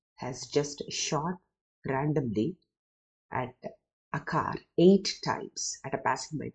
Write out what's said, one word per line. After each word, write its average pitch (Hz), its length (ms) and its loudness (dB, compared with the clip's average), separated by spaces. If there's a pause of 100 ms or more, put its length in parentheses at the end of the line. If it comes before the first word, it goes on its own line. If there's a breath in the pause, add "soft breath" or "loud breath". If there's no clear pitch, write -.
(160)
has - 320 -10
just - 420 -2
shot 165 440 -2 (520)
randomly 139 680 0 (720)
at - 240 -4 (580)
a - 60 -2
car - 360 -4 (240)
eight 190 460 8
times, - 600 -6
at 131 100 -6
a - 40 -2
passing 135 420 -2
by 117 140 -8